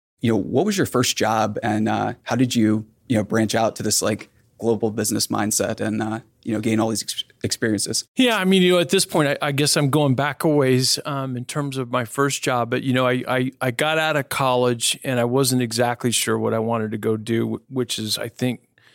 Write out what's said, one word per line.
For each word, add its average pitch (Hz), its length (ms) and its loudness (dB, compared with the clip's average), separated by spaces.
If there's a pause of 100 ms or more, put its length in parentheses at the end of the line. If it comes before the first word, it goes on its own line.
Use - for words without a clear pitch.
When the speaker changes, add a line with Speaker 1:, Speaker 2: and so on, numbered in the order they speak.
(200)
Speaker 1:
you 117 140 2
know, 107 40 2
what 135 280 0
was 208 100 0
your 160 100 2
first 123 300 0
job 107 480 0
and, 107 240 0
uh, 107 360 -2
how 117 120 -2
did 123 200 2
you, 107 300 2 (220)
you 120 80 0
know, 104 80 2
branch 110 320 0
out 113 220 0
to 110 60 -8
this, 107 180 0
like, 104 280 -4 (300)
global 113 320 0
business 107 360 -2
mindset 107 540 -2
and, 107 200 -4
uh, 110 200 -6 (220)
you 113 100 -4
know, 107 80 -2
gain 110 180 0
all 113 80 2
these 110 160 -4
ex-, - 220 -8 (180)
experiences? 107 600 -2 (100)
Speaker 2:
Yeah, 240 220 2
I 185 80 0
mean, 190 160 6
you 180 100 6
know, 180 80 4
at 170 120 0
this 190 140 2
point, 151 220 2
I, 143 200 -2
I 147 40 -2
guess 139 240 0
I'm 147 140 2
going 143 260 4
back 139 300 -2
a - 20 4
ways, 131 560 4
um, 135 320 -6
in 120 80 -6
terms 143 320 -6
of 127 160 -6
my 127 140 -2
first 139 380 -2
job. 120 260 0
But, 123 120 0
you 127 120 -2
know, 127 120 2
I, 127 220 0
I, 127 320 0
I 131 120 -2
got 156 260 0
out 156 180 0
of 139 140 -2
college 123 720 2
and 131 160 0
I 120 60 2
wasn't 127 360 2
exactly 120 500 0
sure 110 280 0
what 110 140 0
I 113 60 0
wanted 110 320 -2
to 110 60 -6
go 110 200 0
do, 113 400 -2
wh-, - 160 -16
which 127 260 -4
is, 107 180 -4
I 117 120 -8
think, 127 320 -4 (340)